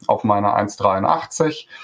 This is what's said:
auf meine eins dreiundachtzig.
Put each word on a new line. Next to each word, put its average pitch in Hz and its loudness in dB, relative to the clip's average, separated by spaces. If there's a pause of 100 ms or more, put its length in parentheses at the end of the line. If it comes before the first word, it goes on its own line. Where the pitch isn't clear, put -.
auf 120 0
meine 104 2
eins 104 -2
dreiundachtzig. 104 0 (160)